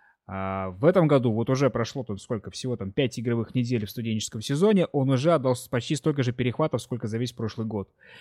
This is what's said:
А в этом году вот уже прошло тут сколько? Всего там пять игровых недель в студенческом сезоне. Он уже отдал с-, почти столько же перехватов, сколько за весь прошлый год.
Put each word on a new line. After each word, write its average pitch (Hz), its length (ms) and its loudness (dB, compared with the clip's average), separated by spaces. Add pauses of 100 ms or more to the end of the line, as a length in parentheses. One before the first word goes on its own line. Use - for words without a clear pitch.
(280)
А 95 420 -4
в 95 140 -6
этом 180 220 6
году 131 260 4
вот 113 180 0
уже 135 200 4
прошло 113 320 -4
тут 98 180 -8
сколько? 101 300 -8
Всего 123 260 -6
там 98 140 -6
пять 127 300 0
игровых 117 340 -2
недель 120 320 0
в - 40 -8
студенческом 113 500 -4
сезоне. 175 460 2
Он 135 240 0
уже 135 220 4
отдал 131 220 4
с-, - 140 -12
почти 127 260 -2
столько 143 300 0
же 123 80 0
перехватов, 123 500 0
сколько 120 240 -8
за 110 120 -4
весь 120 140 -4
прошлый 113 320 -6
год. 107 240 -6 (320)